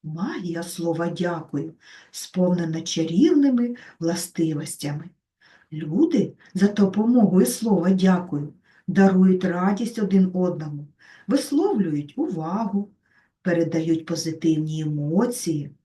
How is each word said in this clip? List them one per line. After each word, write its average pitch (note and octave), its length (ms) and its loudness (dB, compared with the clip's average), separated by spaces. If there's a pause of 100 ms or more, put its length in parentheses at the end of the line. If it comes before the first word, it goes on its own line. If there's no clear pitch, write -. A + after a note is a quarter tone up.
Магія E3+ 600 -8
слова E3+ 460 -4
«дякую» D#3+ 680 -6 (360)
сповнена F3 680 -2
чарівними A#3+ 920 2 (240)
властивостями. D#3+ 1120 -4 (640)
Люди F3 600 0 (220)
за F#3+ 140 4
допомогою G#3 800 4
слова G3 440 0
«дякую» F3+ 640 0 (340)
дарують F#3 580 4
радість F#3+ 540 -2
один F#3+ 360 2
одному, D#3 540 -4 (380)
висловлюють A3 920 -2
увагу, G3+ 720 -4 (520)
передають E3 640 0
позитивні D#3 760 -2
емоції. D3+ 880 -2 (140)